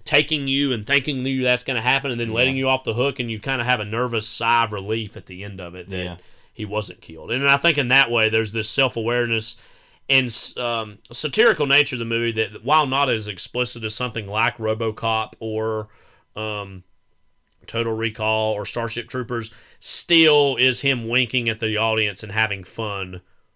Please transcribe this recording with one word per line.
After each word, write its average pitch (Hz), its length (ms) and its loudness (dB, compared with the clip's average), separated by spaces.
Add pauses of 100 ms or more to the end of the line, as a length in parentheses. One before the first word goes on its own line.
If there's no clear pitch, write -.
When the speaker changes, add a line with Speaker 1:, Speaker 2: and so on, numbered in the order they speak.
Speaker 1:
taking 147 420 2
you 135 260 2
and 107 140 -4
thinking 139 400 0
you 131 160 0
that's 123 220 2
gonna 123 180 -4
happen 135 280 0
and 117 100 -2
then 117 80 -2
Speaker 2:
Yeah. 110 60 -4
Speaker 1:
letting 131 220 2
you 131 120 0
off 131 160 0
the 110 100 -2
hook, 127 260 0
and 117 100 -4
you 110 100 -6
kinda 127 240 -2
have 123 160 2
a 107 40 -4
nervous 113 420 -2
sigh 117 380 2
of 107 80 -2
relief 107 440 -4
at 95 100 -16
the 95 180 -12
end 98 160 -10
of 87 140 -10
it 90 160 -12
that 92 140 -4
Speaker 2:
Yeah. 90 120 -8 (360)
Speaker 1:
he 107 120 -8
wasn't 104 360 -4
killed. 80 320 -10
And 135 160 2
I 139 80 6
think 160 220 2
in 123 100 2
that 131 220 4
way 113 180 4
there's 107 240 0
this 110 180 -2
self-awareness 117 840 0 (520)
and 135 180 4
s-, - 300 -2
um, 113 420 -4 (120)
satirical 156 560 2
nature 139 300 4
of - 20 -4
the 117 60 -4
movie 117 280 0
that, 107 320 -4
while 147 220 4
not 135 240 0
as 110 160 -2
explicit 117 580 -4
as 107 100 -4
something 117 340 -4
like 113 300 0
RoboCop 110 800 -2
or, 110 480 -2 (480)
um, 101 480 -8 (800)
Total 117 280 -2
Recall 110 580 0
or 104 140 -4
Starship 117 420 -4
Troopers, 117 420 -4 (300)
still 147 760 4
is 127 260 2
him 123 260 0
winking 120 400 0
at 110 120 -2
the 110 180 0
audience 110 440 0
and 101 100 -10
having 104 300 0
fun 95 600 -8 (340)